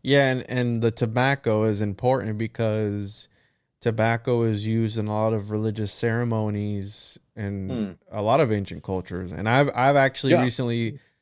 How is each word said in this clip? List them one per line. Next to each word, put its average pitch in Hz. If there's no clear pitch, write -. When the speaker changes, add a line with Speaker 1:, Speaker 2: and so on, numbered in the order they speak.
Speaker 1:
Yeah, 135
and, 127
and 120
the 113
tobacco 117
is 107
important 107
because 107
tobacco 117
is 107
used 113
in 107
a 107
lot 110
of 104
religious 107
ceremonies 107
and 98
Speaker 2:
Mm. 104
Speaker 1:
a 107
lot 120
of 113
ancient 95
cultures. 90
And 92
I've, 135
I've 139
actually 135
Speaker 2:
Yeah. 170
Speaker 1:
recently 120